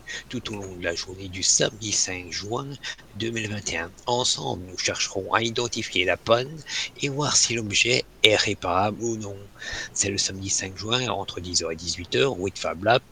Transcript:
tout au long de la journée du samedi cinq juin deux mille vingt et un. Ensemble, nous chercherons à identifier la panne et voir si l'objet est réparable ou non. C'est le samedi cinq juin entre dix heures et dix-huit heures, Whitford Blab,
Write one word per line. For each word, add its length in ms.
tout 220
au 40
long 240
de 40
la 120
journée 320
du 160
samedi 480
cinq 400
juin 340
deux 100
mille 220
vingt 200
et 60
un. 140
Ensemble, 600
nous 120
chercherons 520
à 120
identifier 640
la 120
panne 400
et 60
voir 280
si 160
l'objet 500
est 120
réparable 680
ou 120
non. 220
C'est 160
le 80
samedi 320
cinq 260
juin 340
entre 300
dix 220
heures 100
et 40
dix-huit 400
heures, 240
Whitford 380
Blab, 340